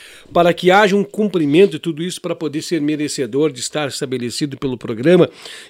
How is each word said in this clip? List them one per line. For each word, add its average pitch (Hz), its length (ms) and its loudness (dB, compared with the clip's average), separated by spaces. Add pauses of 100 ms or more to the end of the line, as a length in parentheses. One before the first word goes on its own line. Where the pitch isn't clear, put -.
(340)
para 175 200 4
que 175 160 0
haja 196 280 6
um 202 60 2
cumprimento 185 680 2
de 156 80 -8
tudo 160 240 -6
isso 180 160 -8
para 170 160 -6
poder 156 260 -6
ser 160 200 -4
merecedor 147 720 -2
de 127 80 -14
estar 151 260 -6
estabelecido 127 720 -6
pelo 127 200 -6
programa. 131 520 2 (400)